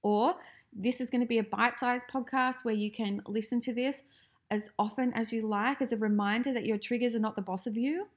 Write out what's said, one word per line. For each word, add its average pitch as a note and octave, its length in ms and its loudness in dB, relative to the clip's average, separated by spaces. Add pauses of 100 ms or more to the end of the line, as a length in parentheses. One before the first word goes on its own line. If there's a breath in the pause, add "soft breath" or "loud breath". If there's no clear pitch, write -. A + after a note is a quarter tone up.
Or G#3+ 320 4 (380 loud breath)
this A#3 280 -2
is B3 100 -4
gonna B3 160 2
be A#3 120 2
a G#3+ 60 2
bite-sized B3 640 0
podcast B3+ 560 0
where A3 100 2
you G#3 160 0
can G3+ 360 -2
listen A3 340 -2
to B3+ 120 -4
this C4 320 -2 (460 soft breath)
as G#3+ 280 -2
often A#3+ 360 0
as A3+ 180 -2
you A3+ 100 0
like, A3 380 0
as B3 120 0
a A3+ 40 0
reminder G#3 560 2
that A#3+ 140 -2
your G#3+ 120 0
triggers A#3+ 360 0
are A3+ 60 2
not G#3+ 160 0
the G3+ 60 -4
boss F#3 240 -4
of A3 100 -2
you. D#4 400 0